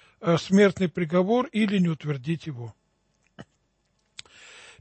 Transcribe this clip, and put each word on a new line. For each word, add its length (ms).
э, 180
смертный 500
приговор 580
или 320
не 100
утвердить 580
его. 280